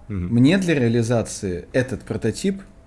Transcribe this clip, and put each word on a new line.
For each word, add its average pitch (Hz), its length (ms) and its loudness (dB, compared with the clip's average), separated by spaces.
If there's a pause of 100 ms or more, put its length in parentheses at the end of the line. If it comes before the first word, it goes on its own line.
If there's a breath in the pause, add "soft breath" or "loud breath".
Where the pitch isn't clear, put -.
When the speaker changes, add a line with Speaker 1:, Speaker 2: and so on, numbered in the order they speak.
Speaker 1:
Мгм. 90 260 -4
Speaker 2:
Мне 135 240 6
для 175 160 0
реализации 113 1000 0
этот 127 280 -2
прототип, 117 600 -4 (260)